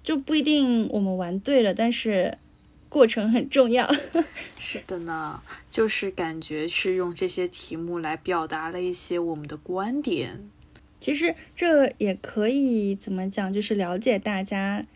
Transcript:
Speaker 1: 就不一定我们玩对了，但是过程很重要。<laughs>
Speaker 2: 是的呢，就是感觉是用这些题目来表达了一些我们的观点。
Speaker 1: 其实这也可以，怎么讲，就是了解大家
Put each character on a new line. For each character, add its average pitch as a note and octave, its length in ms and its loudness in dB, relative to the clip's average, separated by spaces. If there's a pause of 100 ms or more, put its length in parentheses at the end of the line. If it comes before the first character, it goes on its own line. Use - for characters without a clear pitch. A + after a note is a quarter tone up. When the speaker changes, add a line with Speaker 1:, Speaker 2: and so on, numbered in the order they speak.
Speaker 1:
就 D#4 160 -2
不 D4 160 -2
一 D4+ 80 4
定 B3+ 480 4
我 G#3 100 0
们 F#3+ 160 0
玩 F#3 240 -4
对 C4 220 4
了， G3 100 4
但 A3+ 180 0
是 G#3+ 460 0 (540)
过 C4+ 160 8
程 A3 260 0
很 A#3+ 160 2
重 B3+ 220 4
要。 A#3+ 200 2 (340)
<laughs> - 360 -14
Speaker 2:
是 - 260 -10
的 F3+ 140 -8
呢， D#3 420 -8 (280)
就 A3 180 2
是 G3 220 -2
感 E3 280 -4
觉 D#3 300 -4
是 F#3 260 0
用 F3+ 200 -2
这 F#3 120 -2
些 F3+ 220 -2
题 - 260 -10
目 E3+ 240 -6
来 D#3 200 -4
表 E3+ 280 -2
达 D#3 220 -6
了 F3+ 140 -6
一 F3+ 100 -2
些 F3 260 -4
我 E3+ 160 -2
们 D3 140 -8
的 D3+ 80 -10
观 G3 460 -4
点。 G3+ 480 -4 (500)
Speaker 1:
其 D4 140 0
实 E4 200 2 (200)
这 D4+ 420 6
也 G3+ 180 0
可 G#3+ 360 -2
以， A#3 440 2
怎 G3 160 -8
么 F#3+ 200 -2
讲， G3 220 -2
就 G#3 100 0
是 G#3+ 120 -2
了 F3+ 220 0
解 A3+ 220 2
大 G3 240 -2
家 G3 420 -2 (120)